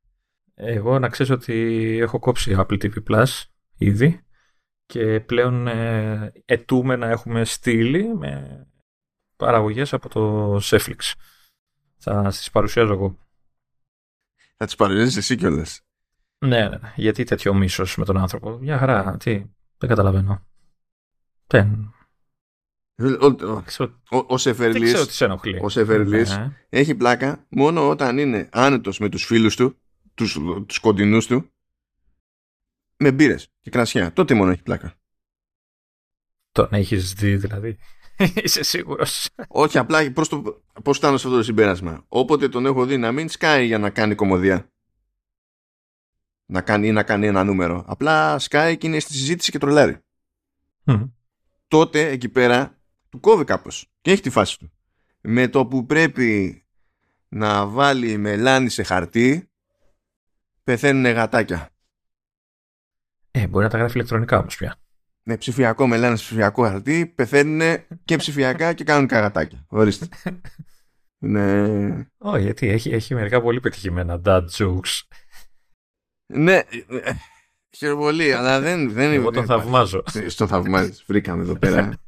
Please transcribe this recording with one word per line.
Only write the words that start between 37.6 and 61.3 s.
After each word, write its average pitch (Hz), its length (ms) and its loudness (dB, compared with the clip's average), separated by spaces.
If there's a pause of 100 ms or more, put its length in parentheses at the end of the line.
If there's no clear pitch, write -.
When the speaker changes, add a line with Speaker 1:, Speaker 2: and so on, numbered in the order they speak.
Speaker 1:
<laughs> 196 360 0
Είσαι - 180 -2
σίγουρος; - 640 -4 (200)
Speaker 2:
Όχι, 151 300 0
απλά 147 340 0
προς 156 160 -2
το, 139 340 -10 (200)
πώς 139 140 0
φτάνω 143 200 2
σε 131 100 -4
αυτό 127 120 2
το 113 60 2
συμπέρασμα. 95 640 0
Όποτε 135 400 0
τον 123 180 -2
έχω 131 180 0
δει 135 120 -2
να 117 160 -2
μην 156 160 -6
σκάει 147 380 2
για 113 120 0
να 104 120 -2
κάνει 107 240 0
κωμωδία, 95 580 2 (1700)
να 92 160 -4
κάνει, 104 240 0
ή 110 60 2
να 107 100 2
κάνει 104 240 0
ένα 98 180 2
νούμερο, 87 420 0
απλά 156 520 0
σκάει 156 380 0
και 160 100 -8
είναι 160 120 -2
στη 151 140 -8
συζήτηση 143 380 -4
και - 80 -6
τρολάρει. 143 400 4 (840)
Speaker 1:
Μμμ. 113 200 2 (640)
Speaker 2:
Τότε, 156 420 2
εκεί 123 180 -6
πέρα, 123 520 2 (280)
του - 120 -18
κόβει 208 240 6
κάπως - 560 -6
και 160 100 0
έχει 202 120 4
τη 131 80 -4
φάση - 280 0
του. - 140 -20 (480)
Με 120 280 0
το 127 180 2
που 123 200 -4
πρέπει 127 720 0 (680)
να 104 380 -2
βάλει 120 500 0
μελάνι 113 520 0
σε - 140 -6
χαρτί, 117 680 0 (1120)
πεθαίνουνε 135 480 2
γατάκια. 110 600 -2 (1600)